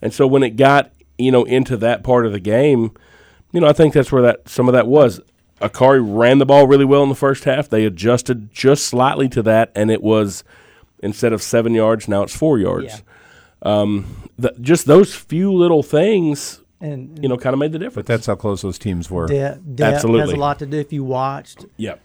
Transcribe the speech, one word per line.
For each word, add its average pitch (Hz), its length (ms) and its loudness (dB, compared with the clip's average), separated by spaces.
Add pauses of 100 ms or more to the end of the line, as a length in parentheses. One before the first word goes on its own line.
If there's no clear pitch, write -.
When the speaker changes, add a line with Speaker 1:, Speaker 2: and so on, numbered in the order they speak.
Speaker 1:
And 110 120 -6
so 139 120 0
when 135 180 2
it 113 120 -2
got, 135 360 2 (260)
you 127 140 0
know, 127 120 4
into 127 340 0
that 110 260 -2
part 123 220 2
of 107 60 -4
the 101 80 -6
game, 113 520 0 (600)
you 175 100 -4
know, 156 60 4
I 147 60 6
think 156 200 2
that's 139 180 0
where 131 120 2
that, - 260 0
some 123 200 -2
of 123 40 4
that 117 140 2
was. 123 320 2 (420)
Akari 127 420 2
ran 117 360 2
the 139 60 2
ball 139 220 6
really 139 180 6
well 143 180 4
in 139 60 0
the 131 60 -4
first 135 280 -2
half. 139 260 -2
They 110 160 0
adjusted 110 680 -2
just - 340 2
slightly 135 440 0
to 131 140 -2
that, 110 320 2
and 107 160 0
it 110 100 -2
was, 107 420 0 (560)
instead 110 340 -4
of 104 80 -4
seven 117 320 -2
yards, 110 340 0
now 101 160 -2
it's - 120 -10
four 151 220 0
yards. 90 280 -4
Speaker 2:
Yeah. - 960 -6
Speaker 1:
Um, 101 560 -6
the, 120 220 -4
just 151 280 0
those 180 280 6
few 190 380 -4
little 170 300 2
things, 160 760 -2 (220)
Speaker 2:
And 147 400 -12
Speaker 1:
you 135 80 -2
know, 123 80 -2
kinda 127 200 -4
made 147 140 -2
the 156 80 -8
difference. 226 160 -12
Speaker 3:
But 110 120 -10
that's 113 180 -4
how 104 100 -4
close 98 260 -6
those 92 160 -8
teams 87 320 -8
were. 87 180 -6
Speaker 2:
De-, 139 300 -4 (180)
depth 117 40 -6
has 127 160 0
Speaker 1:
Absolutely. 143 380 0
Speaker 2:
a 147 40 -4
lot 143 220 -4
to 147 60 -12
do 143 140 -8
if 147 120 -10
you 143 140 -6
watched. 135 600 -8 (120)
Speaker 1:
Yep. 107 280 -12